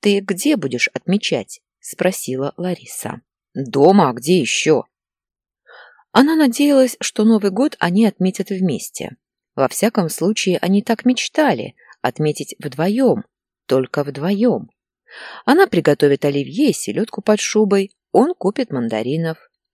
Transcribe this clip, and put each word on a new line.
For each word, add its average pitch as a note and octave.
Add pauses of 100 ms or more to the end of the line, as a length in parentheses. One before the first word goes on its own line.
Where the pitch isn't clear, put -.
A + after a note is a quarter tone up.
«Ты G3+
где G3
будешь C3
отмечать?» - (160)
спросила C#3+
Лариса. - (340)
«Дома, C#3
а -
где D3+
еще?» C3 (1200)
Она C#4+
надеялась, C#4
что -
Новый G#3+
год A3
они F#3
отметят F#3
вместе. F#3 (380)
Во C3+
всяком G3
случае, F3+
они G3
так -
мечтали, B3 (240)
отметить D3+
вдвоем, E3 (440)
только C3
вдвоем. D#3 (720)
Она F4+
приготовит D3
оливье C#3+
и -
селедку -
под G#3+
шубой, G3+ (180)
он D4
купит A3
мандаринов. B2+ (360)